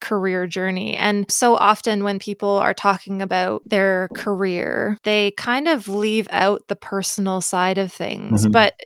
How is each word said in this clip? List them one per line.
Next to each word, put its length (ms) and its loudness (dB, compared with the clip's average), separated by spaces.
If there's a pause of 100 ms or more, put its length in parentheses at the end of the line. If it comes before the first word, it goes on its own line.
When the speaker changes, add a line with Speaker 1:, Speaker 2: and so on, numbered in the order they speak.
Speaker 1:
career 460 -2
journey. 500 -4
And 340 0
so 240 4
often 480 2
when 160 -2
people 300 -6
are 240 2
talking 480 -2
about 480 -2
their 460 2
career, 880 -2
they 280 2
kind 360 -2
of 180 0
leave 440 0
out 380 2
the 80 -4
personal 640 -4
side 340 0
of 160 -2
things, 520 -2
Speaker 2:
Mm-hmm. 80 4
Speaker 1:
but 220 6 (100)